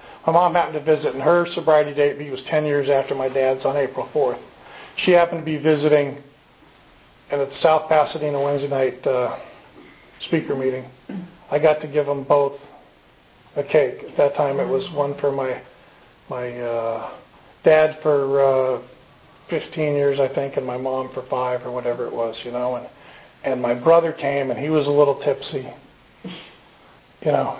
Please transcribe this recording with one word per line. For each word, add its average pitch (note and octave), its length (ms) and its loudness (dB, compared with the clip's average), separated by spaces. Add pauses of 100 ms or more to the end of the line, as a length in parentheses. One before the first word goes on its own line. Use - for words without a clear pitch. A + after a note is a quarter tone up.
(280)
My D#3+ 60 4
mom E3+ 200 4
happened D#3 220 0
to C#3+ 80 -6
visit, D3 300 2
and C3+ 100 -6
her E3+ 240 4
sobriety D3+ 480 2
date C#3+ 220 2 (120)
was B2+ 180 -8
ten D#3 180 0
years C#3+ 240 0
after C3+ 260 2
my C3+ 120 -2
dad's C3 380 0
on C#3 120 0
April C3+ 360 -2
fourth. C#3 260 0 (580)
She - 140 2
happened E3+ 300 4
to C#3+ 40 -12
be D#3 120 -2
visiting, D3 640 2 (1080)
and C#3+ 100 0
at C3+ 80 -2
the - 60 -10
South D#3 340 2
Pasadena D3 500 2
Wednesday C#3+ 300 0
night, C3 380 0
uh, B2+ 320 0 (800)
speaker D#3 360 -2
meeting, B2+ 300 -4 (640)
I D3 80 0
got D3+ 240 4
to D#3 100 -10
give D3 140 0
them C#3 180 -4
both C#3+ 360 0 (960)
a D3 80 -2
cake. C3+ 440 0
At - 100 -8
that C#3+ 180 2
time, C#3 240 0
it B2+ 80 -2
was C3 260 -2
one C#3+ 260 -4
for C#3+ 120 0
my, C3 300 -6 (680)
my, B2 300 -8
uh, A2+ 580 -6 (460)
dad D#3 400 4
for, C#3 380 2
uh, C3 460 0 (640)
fifteen D3+ 460 -4
years, C#3+ 240 2
I C3+ 140 0
think, C#3 220 -4
and B2+ 100 -2
my B2+ 120 -6
mom C3 360 -4
for B2+ 160 -8
five B2 360 -2
or B2 60 -8
whatever A#2+ 340 -4
it - 80 -8
was, A#2 320 -4
you A#2+ 60 -8
know. B2 260 -4
And, - 100 -12 (560)
and B2+ 180 -2
my B2 120 0
brother E3 400 4
came, C#3 380 -2
and A2 60 -2
he D3 120 -4
was D3+ 180 2
a D3 40 2
little C#3+ 300 4
tipsy. C#3 480 -4 (1500)
You D#3 100 0
know, C3+ 280 -2